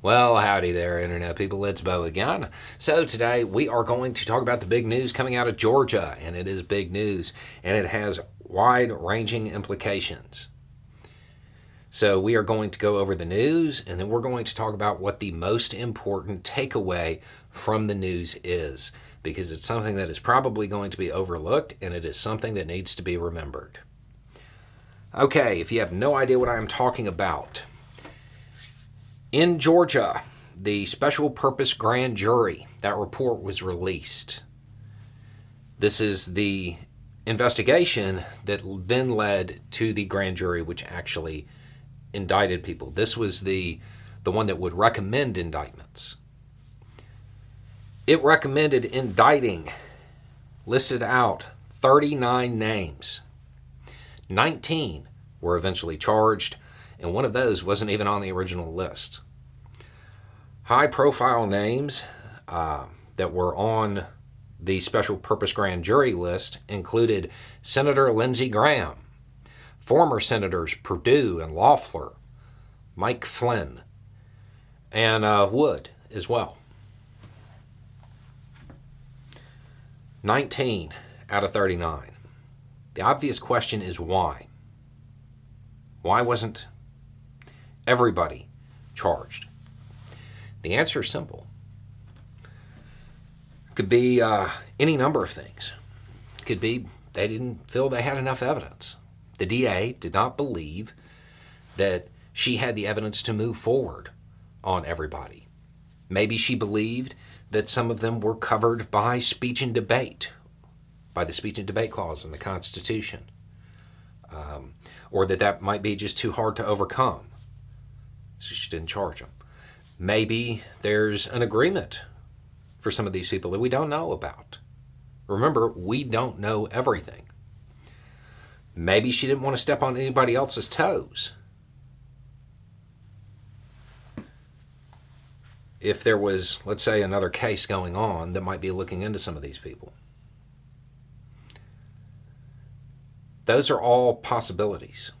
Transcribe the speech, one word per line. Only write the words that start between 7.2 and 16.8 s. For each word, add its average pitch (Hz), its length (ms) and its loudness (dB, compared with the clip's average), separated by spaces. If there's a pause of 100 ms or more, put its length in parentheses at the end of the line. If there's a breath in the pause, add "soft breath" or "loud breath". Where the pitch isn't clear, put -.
and 95 120 2
it 98 100 2
has 104 340 -2 (180)
wide-ranging 110 1080 2
implications. 98 1000 -6 (1400 soft breath)
So 98 300 4
we 110 160 2
are 107 80 4
going 107 260 0
to - 80 -14
go 104 200 4
over 98 180 2
the 85 80 -6
news, 139 640 2
and 90 100 -6
then 98 100 -4
we're 117 120 0
going 120 240 -4
to - 100 -6
talk 110 180 -4
about 101 280 -2
what 98 180 -2
the 98 140 -6
most 98 420 0
important 98 680 -6
takeaway 90 760 -2 (320 loud breath)